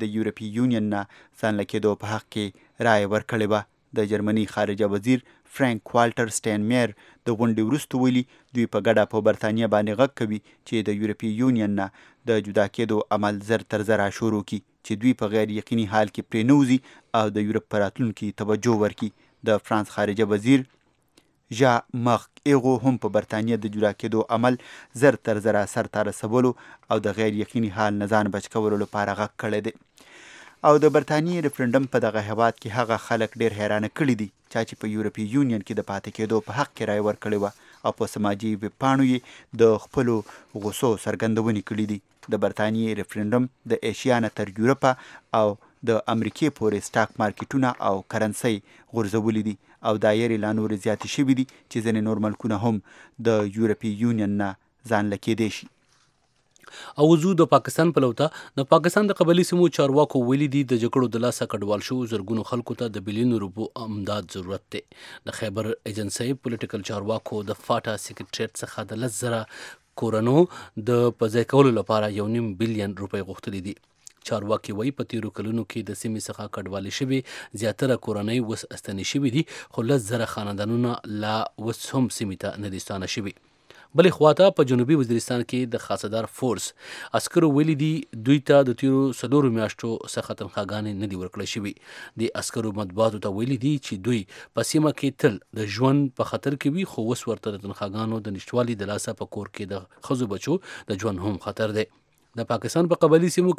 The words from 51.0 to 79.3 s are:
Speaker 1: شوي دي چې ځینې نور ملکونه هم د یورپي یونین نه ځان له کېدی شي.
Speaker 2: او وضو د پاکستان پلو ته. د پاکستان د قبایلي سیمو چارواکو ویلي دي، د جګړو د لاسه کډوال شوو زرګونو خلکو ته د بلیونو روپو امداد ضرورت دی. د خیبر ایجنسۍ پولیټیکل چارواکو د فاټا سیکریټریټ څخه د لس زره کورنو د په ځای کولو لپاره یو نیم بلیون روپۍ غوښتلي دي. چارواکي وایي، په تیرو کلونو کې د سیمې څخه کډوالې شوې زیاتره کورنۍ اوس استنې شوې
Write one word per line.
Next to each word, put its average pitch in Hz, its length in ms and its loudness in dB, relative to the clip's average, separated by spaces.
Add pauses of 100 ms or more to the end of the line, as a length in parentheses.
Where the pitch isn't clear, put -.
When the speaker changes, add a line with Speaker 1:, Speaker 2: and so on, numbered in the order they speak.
Speaker 1:
شوي 131 240 2
دي 131 80 -4
چې - 360 -10
ځینې 110 220 0
نور 107 220 0
ملکونه 104 360 -4
هم 113 640 -2
د 104 300 2
یورپي 107 480 0
یونین 104 340 0
نه 98 140 -4 (300)
ځان 104 300 0
له - 100 -12
کېدی 110 240 0 (100)
شي. - 120 -20 (1300)
Speaker 2:
او 151 80 8
وضو 165 320 6
د 165 120 6
پاکستان 160 440 4
پلو 131 140 4 (100)
ته. 143 60 4 (340)
د 139 140 -2
پاکستان 175 360 4
د 196 120 -2
قبایلي 170 260 6
سیمو 175 180 4 (120)
چارواکو 143 500 4
ویلي 139 260 2
دي، 143 160 2
د 127 140 2
جګړو 123 320 2
د 113 100 0
لاسه 117 280 -2
کډوال 104 340 -2
شوو 127 240 -4
زرګونو 107 400 -4
خلکو 120 300 -6
ته 113 160 -6
د 95 100 -8
بلیونو 113 340 0
روپو 101 260 -6 (140)
امداد 104 560 -6
ضرورت 95 260 -8 (120)
دی. 98 60 -8 (460)
د - 120 -10
خیبر 107 340 -4
ایجنسۍ 110 720 -6
پولیټیکل 110 460 -6
چارواکو 107 580 -4
د 104 160 -6
فاټا 113 400 -2
سیکریټریټ - 580 -10
څخه 107 300 -10
د 110 100 -6
لس 120 220 -4
زره 117 160 -2 (640)
کورنو 113 340 2 (540)
د 120 120 4 (160)
په 110 160 0
ځای 117 100 2 (100)
کولو 135 260 6
لپاره 107 400 0
یو 104 160 -2
نیم 113 120 -2 (140)
بلیون 104 400 -4
روپۍ 98 240 -6
غوښتلي 95 400 -10
دي. 101 80 -10 (560)
چارواکي 104 480 -4
وایي، 131 240 -4
په - 80 -8
تیرو 107 260 -6
کلونو 110 320 -4
کې 104 220 -8
د 98 100 -10
سیمې 110 280 -6
څخه 107 140 -12 (120)
کډوالې 98 420 -8
شوې 135 220 0 (460)
زیاتره 120 440 0
کورنۍ 107 380 0
اوس 110 240 -6
استنې 98 400 -10
شوې 139 260 0